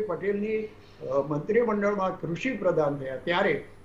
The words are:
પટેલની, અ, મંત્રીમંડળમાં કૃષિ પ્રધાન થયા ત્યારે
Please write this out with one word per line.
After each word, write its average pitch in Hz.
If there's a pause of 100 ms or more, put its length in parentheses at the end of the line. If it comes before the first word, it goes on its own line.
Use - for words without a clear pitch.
પટેલની, 202
અ, 214 (580)
મંત્રીમંડળમાં 202
કૃષિ 165
પ્રધાન 156
થયા 131
ત્યારે 170 (220)